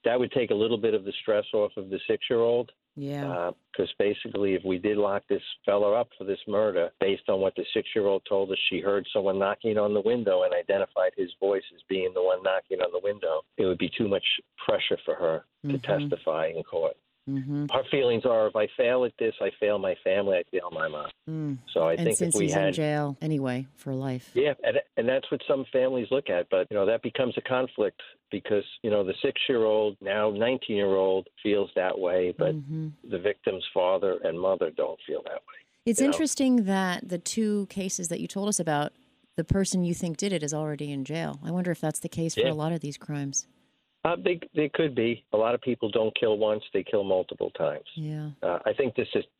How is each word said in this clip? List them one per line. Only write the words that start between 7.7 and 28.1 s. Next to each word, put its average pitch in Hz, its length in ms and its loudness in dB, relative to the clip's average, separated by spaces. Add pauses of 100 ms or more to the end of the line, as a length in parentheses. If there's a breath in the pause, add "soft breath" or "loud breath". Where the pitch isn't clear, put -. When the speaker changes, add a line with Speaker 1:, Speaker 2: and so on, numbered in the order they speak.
Speaker 1:
six-year-old 101 520 0
told 98 260 0
us, 92 80 -2 (100)
she 87 120 -2
heard 98 320 0
someone 98 260 2
knocking 104 400 2
on 104 160 2
the 101 60 4
window 101 420 2
and 92 100 2
identified 92 640 2
his 90 180 -4
voice 98 280 2 (120)
as - 100 -20
being 92 300 0
the 90 80 2
one 92 200 4
knocking 92 400 2
on 87 80 2
the 90 80 -2
window, 92 460 -2 (120)
it 107 100 2
would 90 120 2
be 90 120 0
too 110 180 -2
much 98 180 0 (320)
pressure - 460 0
for 78 100 -2
her 80 300 -2 (180)
to 139 160 -2
Speaker 2:
Mm-hmm. 101 220 0
Speaker 1:
testify 82 480 -2
in 82 160 -6
court. 80 320 -2 (320)
Speaker 2:
Mm-hmm. 143 420 -4
Speaker 1:
Her 131 140 0
feelings 123 400 2
are, 113 240 4
"If - 80 -2
I 104 120 2
fail 127 360 2
at 117 140 -4
this, 113 220 0
I 98 100 0 (100)
fail 104 180 2
my 95 180 0
family, 98 420 2
I 87 60 0
fail 87 280 -4
my 80 160 -2
mom." 76 220 -8 (180)
Speaker 2:
Mm. 151 300 -4 (140)
Speaker 1:
So 165 120 4
I 165 80 4
Speaker 2:
And 165 80 0
Speaker 1:
think 160 120 2
if - 40 0
Speaker 2:
since 170 200 0
Speaker 1:
we 180 100 2
Speaker 2:
he's 147 80 0
Speaker 1:
had 95 140 2
Speaker 2:
in 180 40 0
jail 147 480 0
anyway 135 560 -2
for 135 180 -8
life. 131 400 -6
Speaker 1:
Yeah, 139 200 2 (100)
and, 127 160 2 (160)
and 117 120 0
that's 131 220 0
what 139 160 -2
some 135 200 0
families 127 440 0
look 135 180 0
at. 87 200 0
But, 92 220 2
you 104 60 -4
know, 98 100 4
that 113 160 2
becomes 120 340 -2
a - 60 -2
conflict 127 580 -2 (320)